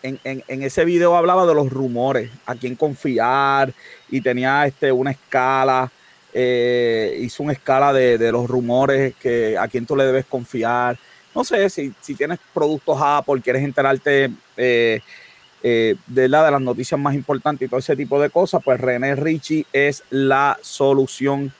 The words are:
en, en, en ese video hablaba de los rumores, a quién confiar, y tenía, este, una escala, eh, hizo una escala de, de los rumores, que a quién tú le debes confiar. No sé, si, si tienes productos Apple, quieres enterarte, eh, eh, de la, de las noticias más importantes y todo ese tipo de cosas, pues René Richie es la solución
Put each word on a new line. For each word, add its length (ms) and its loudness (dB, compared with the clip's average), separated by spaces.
en, 220 -10
en, 220 -8
en 160 -8
ese 220 0
video 320 4
hablaba 300 4
de 80 4
los 160 2
rumores, 600 -2
a 80 -6
quién 220 -8
confiar, 960 0
y 100 -2
tenía, 460 0
este, 260 0
una 180 0
escala, 800 0
eh, 840 0
hizo 220 -8
una 120 -4
escala 400 2
de, 240 4
de 120 2
los 160 -2
rumores, 680 0
que 400 0
a 120 -2
quién 180 -6
tú 100 -2
le 80 2
debes 220 0
confiar. 720 -4
No 100 -2
sé, 260 0
si, 320 -8
si 120 -10
tienes 240 -4
productos 480 -2
Apple, 420 0
quieres 200 0
enterarte, 680 0
eh, 440 2
eh, 360 2
de 220 2
la, 160 4
de 80 4
las 80 0
noticias 400 -4
más 140 -2
importantes 520 -4
y 20 -8
todo 120 -2
ese 160 -2
tipo 240 -2
de 100 0
cosas, 340 0
pues 160 2
René 360 -2
Richie 560 -4
es 380 0
la 520 2
solución 960 -2